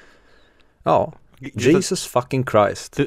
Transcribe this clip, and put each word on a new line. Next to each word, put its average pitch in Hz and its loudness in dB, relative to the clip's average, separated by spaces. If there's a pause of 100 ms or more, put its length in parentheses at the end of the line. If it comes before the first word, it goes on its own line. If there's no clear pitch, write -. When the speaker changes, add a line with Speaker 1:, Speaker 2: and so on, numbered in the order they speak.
(840)
Speaker 1:
ja, 156 0 (240)
Speaker 2:
G-, 131 -18
Greta 120 0
Speaker 1:
Jesus - -4
fucking 127 -2
Christ. 101 0
Speaker 2:
Du, 143 0